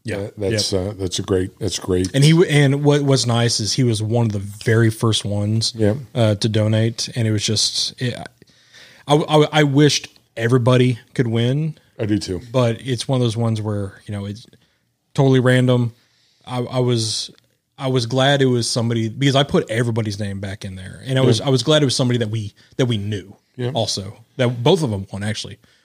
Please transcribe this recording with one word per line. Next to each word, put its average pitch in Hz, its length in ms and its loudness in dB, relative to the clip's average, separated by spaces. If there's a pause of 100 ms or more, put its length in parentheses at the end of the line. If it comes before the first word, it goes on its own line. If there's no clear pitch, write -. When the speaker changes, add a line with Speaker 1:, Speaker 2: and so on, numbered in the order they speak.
Speaker 1:
Yeah. 107 120 -6
Speaker 2:
That, 101 220 -10
that's, 101 320 -2
Speaker 1:
Yep. 92 160 -2
Speaker 2:
uh, 104 60 -6
that's 92 260 -6
a - 20 -4
great, 92 380 -2
that's 101 200 -4
great. 92 340 0
Speaker 1:
And 135 100 4
he 156 80 8
w-, 165 180 4
and 143 360 4
what, 147 160 4
what's 135 240 2
nice 117 340 0
is 104 140 -4
he 135 100 0
was 113 180 0
one 117 260 0
of 107 40 0
the 104 80 -6
very 110 500 2
first 110 360 0
ones, 104 500 -2
Speaker 2:
Yeah. 107 200 2 (200)
Speaker 1:
uh, 110 200 4
to 104 120 -2
donate, 110 680 0
and 113 120 0
it 110 40 0
was 107 120 -2
just, - 580 -4
it, 123 140 -4 (920)
I, 143 80 4
I, 151 360 4
I 156 120 4
wished 143 440 4 (300)
everybody 123 600 2 (160)
could 120 140 0
win. 127 500 -2 (220)
Speaker 2:
I - 60 -2
do 104 140 0
too. 90 200 -6 (140)
Speaker 1:
But 120 260 2
it's 120 260 -6
one 135 140 0
of - 60 0
those 110 100 -2
ones 113 260 -2
where, 104 440 -6
you 104 80 -10
know, 101 120 -8
it's 104 200 -12 (680)
totally 135 280 4
random. 127 520 2 (520)
I, 127 140 -10
I 123 200 -6
was, 117 520 -2 (480)
I 139 100 -6
was 127 180 0
glad 135 340 2
it 135 60 6
was 120 220 0
somebody, 117 400 -2
because 127 260 0
I 139 80 4
put 160 260 0
everybody's 113 500 -2
name 98 200 -6
back 95 260 -10
in 95 100 -12
there, 92 300 -16
and 131 140 0
I - 20 4
Speaker 2:
Yeah. 131 60 4
Speaker 1:
was, 120 140 2
I 143 80 -4
was 131 140 2
glad 151 200 4
it - 20 4
was 127 100 -2
somebody 123 240 0
that 110 100 -2
we, 107 240 -6 (240)
that 135 100 2
we 117 100 -2
knew 101 380 -8 (200)
Speaker 2:
Yeah. 123 180 -4
Speaker 1:
also, 101 440 -6 (200)
that 120 260 0
both 160 200 4
of 131 60 -2
them 98 240 -4
won 98 100 -10
actually, 104 340 -8 (280)